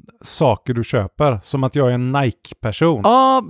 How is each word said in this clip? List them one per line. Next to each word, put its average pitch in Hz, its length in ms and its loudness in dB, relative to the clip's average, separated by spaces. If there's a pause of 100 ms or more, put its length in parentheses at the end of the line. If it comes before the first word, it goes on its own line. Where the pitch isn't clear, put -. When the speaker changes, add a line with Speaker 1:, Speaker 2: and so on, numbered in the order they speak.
(220)
Speaker 1:
saker - 520 0
du 117 100 -2
köper? 120 600 -2
Som 135 200 -4
att 131 120 -2
jag 131 140 2
är 123 40 0
en 123 180 -2
Nike-person? 135 920 -2
Speaker 2:
Ja, 262 340 4 (120)